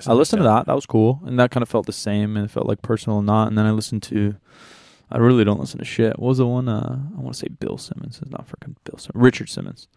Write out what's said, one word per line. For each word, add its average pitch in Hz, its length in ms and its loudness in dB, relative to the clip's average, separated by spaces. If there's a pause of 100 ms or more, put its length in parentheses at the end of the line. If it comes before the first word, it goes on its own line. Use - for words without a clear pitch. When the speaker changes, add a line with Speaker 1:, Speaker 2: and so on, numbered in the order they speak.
Speaker 1:
I 127 60 2
listened 147 280 4
to 160 80 4
Speaker 2:
S-Town. 107 120 6
Speaker 1:
that. - 60 -4
That 139 100 0
was 139 100 -4
cool. 117 400 2
And 131 140 -4
that 123 100 4
kind 123 120 -2
of 117 60 -6
felt 107 180 0
the 107 60 -6
same 104 440 -2
and 104 100 -2
it - 60 -8
felt, 107 160 -4
like, 107 120 -2
personal 110 380 -2
and 104 80 0
not. 110 220 2
And 107 100 -2
then 107 80 4
I 110 60 2
listened 107 320 -4
to, 104 320 0 (760)
I 123 60 -6
really 120 260 6
don't 101 160 2
listen - 200 -10
to - 80 -12
shit. - 320 0
What 123 100 -4
was 127 80 2
the 127 100 2
one? 123 220 -2
Uh, 117 300 -4 (180)
I 139 60 -10
wanna 123 100 -10
say - 160 -10
Bill - 300 -8
Simmons. - 420 -14
It's 131 100 -14
not - 160 -12
freaking - 380 -18
Bill - 140 -16
Simmons. - 160 -14
Richard 123 340 4
Simmons. - 480 -12